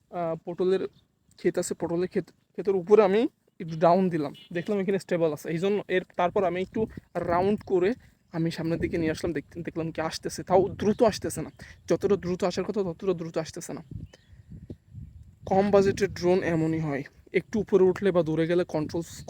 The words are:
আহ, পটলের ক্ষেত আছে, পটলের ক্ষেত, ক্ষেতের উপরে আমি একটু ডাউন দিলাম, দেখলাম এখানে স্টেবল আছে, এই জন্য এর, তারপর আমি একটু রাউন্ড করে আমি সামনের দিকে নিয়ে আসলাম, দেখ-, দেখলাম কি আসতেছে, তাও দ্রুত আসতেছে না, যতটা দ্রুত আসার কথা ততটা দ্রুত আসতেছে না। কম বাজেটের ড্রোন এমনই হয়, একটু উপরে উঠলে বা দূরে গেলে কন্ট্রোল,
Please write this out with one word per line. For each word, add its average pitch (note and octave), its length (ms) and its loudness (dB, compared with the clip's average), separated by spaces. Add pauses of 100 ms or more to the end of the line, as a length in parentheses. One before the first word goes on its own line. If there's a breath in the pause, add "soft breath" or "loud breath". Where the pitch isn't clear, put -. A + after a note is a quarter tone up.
আহ, E3 260 -4 (100)
পটলের F#3 420 -2 (520)
ক্ষেত F3 220 0
আছে, G3 200 -4
পটলের F3 320 -2
ক্ষেত, F#3+ 140 -2 (260)
ক্ষেতের G3 280 -2
উপরে G#3 280 8
আমি G#3 120 4 (420)
একটু D#3+ 120 -8 (100)
ডাউন F3+ 180 6 (100)
দিলাম, D3+ 200 -2 (240)
দেখলাম G3+ 260 -2
এখানে F#3+ 220 0
স্টেবল E3 300 2
আছে, - 180 -12
এই E3 100 -2
জন্য G3+ 140 0 (180)
এর, F3+ 80 0 (160)
তারপর F3+ 300 2
আমি F3 160 -2
একটু - 160 -4 (500 loud breath)
রাউন্ড F#3+ 280 2 (120)
করে F#3 180 4 (480 soft breath)
আমি E3 200 0
সামনের D#3+ 260 -2
দিকে F3 180 -2
নিয়ে D#3 140 0
আসলাম, F3 220 -4
দেখ-, D#3 300 -10
দেখলাম E3 260 -6
কি - 60 -8 (100)
আসতেছে, - 400 -10
তাও F#3 120 6 (180)
দ্রুত G#3 200 0 (120)
আসতেছে - 340 -6
না, - 60 -12 (380 loud breath)
যতটা G3 340 0
দ্রুত F3+ 260 -4
আসার F3+ 180 -4
কথা G3+ 200 -2
ততটা F3+ 320 -2
দ্রুত E3 160 -8 (100)
আসতেছে - 320 -12
না। - 40 -12 (1700 soft breath)
কম G3 240 4
বাজেটের G3 360 4 (100)
ড্রোন F3+ 200 2 (140)
এমনই D#3+ 340 0
হয়, C#3 160 -4 (360)
একটু - 240 -6
উপরে F#3 280 4
উঠলে G3 240 0
বা F3 140 4
দূরে D#3+ 220 0
গেলে F3 120 2 (100)
কন্ট্রোল, D#3 300 -4 (260)